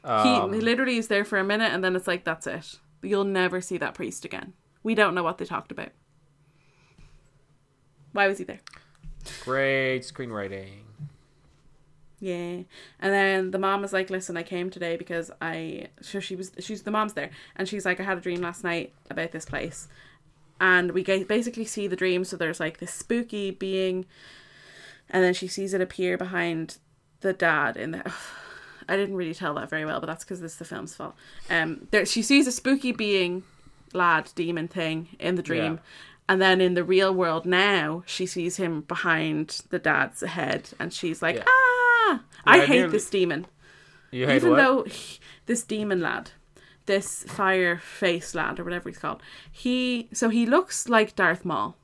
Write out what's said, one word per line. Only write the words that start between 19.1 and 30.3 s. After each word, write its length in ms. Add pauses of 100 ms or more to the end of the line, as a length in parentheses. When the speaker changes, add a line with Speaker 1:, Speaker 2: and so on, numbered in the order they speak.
Speaker 1:
about 220
this 120
place." 440 (720)
And 320
we 100
ga-, 220
basically 400
see 240
the 80
dream, 280
so 120
there's, 240
like, 180
this 160
spooky 560
being, 560 (1040)
and 140
then 100
she 140
sees 260
it 60
appear 360
behind 640 (420)
the 120
dad 440
in 140
the, 220 (380)
<sighs> 380
I 80
didn't 200
really 180
tell 200
that 140
very 160
well, 160
but 60
that's 180
'cause 160